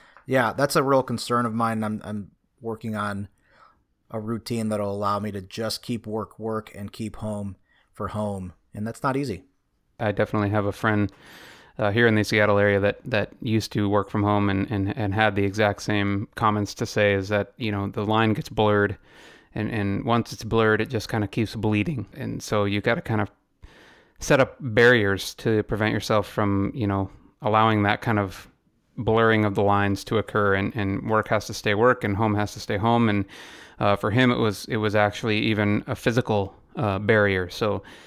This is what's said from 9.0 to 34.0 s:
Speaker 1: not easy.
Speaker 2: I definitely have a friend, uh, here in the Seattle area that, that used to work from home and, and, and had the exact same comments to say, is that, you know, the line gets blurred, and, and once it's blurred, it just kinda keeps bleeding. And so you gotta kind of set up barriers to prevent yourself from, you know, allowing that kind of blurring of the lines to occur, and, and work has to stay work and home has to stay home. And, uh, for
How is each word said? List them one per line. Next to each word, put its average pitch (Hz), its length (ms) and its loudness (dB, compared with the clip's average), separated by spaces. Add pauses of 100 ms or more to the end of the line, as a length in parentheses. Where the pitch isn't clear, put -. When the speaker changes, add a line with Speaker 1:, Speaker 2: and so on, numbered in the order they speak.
Speaker 1:
not 135 160 0
easy. 131 280 -6 (540)
Speaker 2:
I 107 120 0
definitely 104 380 0
have 104 160 0
a 101 60 -2
friend, 104 400 0 (680)
uh, 104 100 2
here 117 160 4
in 113 80 6
the 107 100 4
Seattle 104 360 4
area 101 200 4
that, 101 260 0
that 107 260 -2 (100)
used 110 300 0
to 104 180 0
work 101 220 0
from 107 100 0
home 104 260 4
and, 98 220 0
and, 98 260 -2
and 101 160 -2
had 107 240 2
the 101 80 2
exact 101 380 0
same 101 540 -2
comments 104 400 0
to 120 100 -4
say, 104 280 2
is 98 160 -2
that, 104 280 -2
you 113 140 -4
know, 101 160 -2
the 107 180 -6
line 110 280 4
gets - 140 -6
blurred, 104 480 2 (600)
and, 110 160 -4
and 101 340 -2
once 117 260 0
it's - 120 -14
blurred, 110 380 2
it 110 80 -4
just 113 200 -6
kinda 107 180 -2
keeps - 280 -4
bleeding. 107 580 -2
And 113 300 -8
so 104 220 0
you 101 140 0
gotta 117 220 -2
kind 107 200 -2
of 101 100 -4 (880)
set 143 200 2
up - 200 2
barriers 113 760 4
to 110 280 0
prevent 110 300 0
yourself 107 340 0
from, 101 480 0
you 107 100 -2
know, 98 240 0 (320)
allowing 110 400 4
that 101 200 0
kind 107 180 0
of 95 280 -6 (520)
blurring 110 460 4
of 101 100 0
the 104 80 2
lines 101 400 2
to 113 160 0
occur, 101 340 2
and, 98 220 -2
and 101 340 -4
work 107 200 2
has 107 180 0
to 110 80 -10
stay 107 180 -2
work 120 300 2
and 101 140 0
home 107 180 2
has 104 180 -2
to - 60 -16
stay 107 180 -4
home. 117 320 4
And, 101 160 0 (540)
uh, 104 160 2
for 107 160 -2